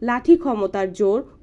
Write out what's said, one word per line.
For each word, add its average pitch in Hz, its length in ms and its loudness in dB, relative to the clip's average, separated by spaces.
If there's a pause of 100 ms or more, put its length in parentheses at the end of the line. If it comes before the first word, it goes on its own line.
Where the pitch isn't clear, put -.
লাঠি 240 340 2
ক্ষমতার 202 580 -2
জোর 208 300 0 (200)